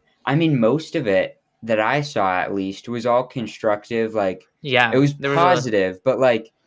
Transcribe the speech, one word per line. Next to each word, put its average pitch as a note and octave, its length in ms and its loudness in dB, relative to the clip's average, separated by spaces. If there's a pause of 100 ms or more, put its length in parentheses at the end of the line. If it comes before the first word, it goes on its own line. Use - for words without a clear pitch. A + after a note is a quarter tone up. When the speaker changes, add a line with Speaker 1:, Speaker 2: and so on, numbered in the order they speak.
(260)
Speaker 1:
I C3 80 0
mean, D#3 260 2
most C3 360 0
of C#3 100 -4
it F#2+ 340 0 (220)
that A2 180 0
I B2+ 220 0
saw, G2 360 -2
at F2 160 -4
least, G2 340 -6
was A#2 180 -6
all A#2+ 180 2
constructive. A2 880 -4
Like, F#2+ 320 -2 (140)
Speaker 2:
Yeah, B2 320 2
Speaker 1:
it B2+ 60 2
was C#3+ 160 2
Speaker 2:
there C#3 160 -6
was C#3+ 80 0
a E3+ 40 4
Speaker 1:
positive, G#2+ 640 0
but, B2+ 140 0
like, B2 340 0 (140)